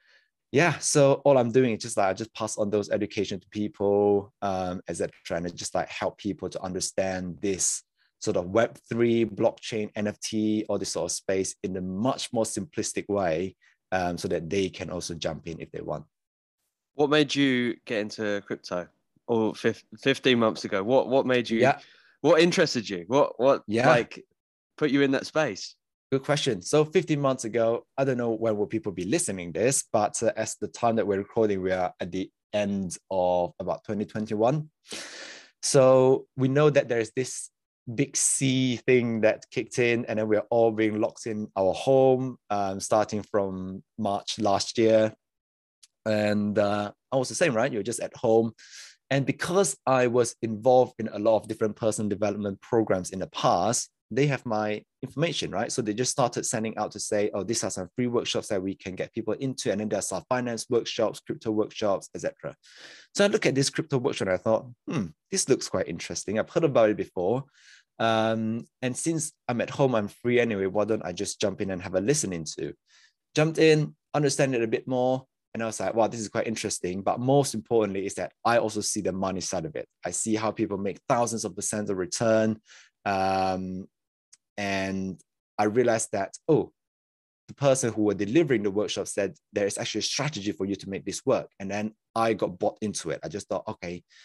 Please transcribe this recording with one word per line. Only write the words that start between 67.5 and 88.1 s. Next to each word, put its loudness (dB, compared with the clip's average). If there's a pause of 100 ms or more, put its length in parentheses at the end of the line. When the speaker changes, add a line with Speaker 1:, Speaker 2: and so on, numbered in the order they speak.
Speaker 1:
Um, 0 (160)
and -2
since -2 (160)
I'm -2
at -2
home, 2
I'm 2
free 0
anyway, 0
why 0
don't -2
I -6
just -8
jump -2
in -4
and -6
have -8
a 4
listen 0
into?" -8 (640)
Jumped 2
in, 4 (180)
understand 2
it 0
a 0
bit -4
more. 0 (300)
And -4
I -2
was -6
like, -4
"Wow, 4
this -8
is -6
quite -2
interesting." -6
But -2
most 2
importantly 0
is -6
that -6 (100)
I 4
also -2
see -4
the -2
money -4
side -4
of -10
it. -8 (180)
I -4
see -2
how -2
people -4
make -6 (100)
thousands 0
of -8
percent -4
of -2
return. 2 (460)
Um, 0 (720)
and -4 (380)
I 2
realized 2
that, -4 (140)
oh, 2 (800)
the -18
person 2
who 0
were 4